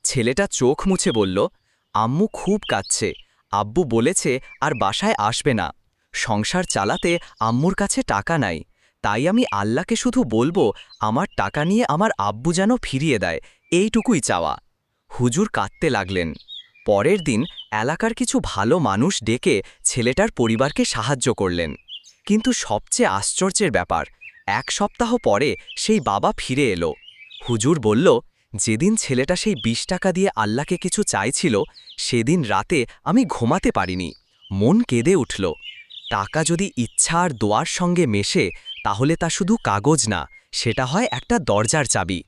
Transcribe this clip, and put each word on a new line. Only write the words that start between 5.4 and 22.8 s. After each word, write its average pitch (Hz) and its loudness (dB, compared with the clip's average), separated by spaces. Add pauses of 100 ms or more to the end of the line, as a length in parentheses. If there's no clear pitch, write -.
না। 90 -2 (400)
সংসার 113 -2
চালাতে 170 0 (220)
আম্মুর 123 2
কাছে 202 -2
টাকা 110 -2
নাই, 90 -2 (400)
তাই 113 0
আমি 226 4
আল্লাহকে 113 -2
শুধু 247 0
বলবো 123 2 (280)
আমার 117 0 (100)
টাকা 107 -2
নিয়ে 208 2
আমার 185 2
আব্বু 110 -2
যেন 196 2
ফিরিয়ে 135 0
দেয়, 87 -2 (300)
এইটুকুই 208 2
চাওয়া।" 85 -2 (600)
হুজুর 123 2
কাঁদতে 127 -2
লাগলেন। 92 -2 (520)
পরের 117 2
দিন 131 0 (280)
এলাকার 147 -2
কিছু 254 0
ভালো 117 0
মানুষ 117 0
ডেকে 113 2 (220)
ছেলেটার 135 0
পরিবারকে 123 0
সাহায্য 120 -2
করলেন। 87 -2 (520)
কিন্তু 220 2
সবচেয়ে - -2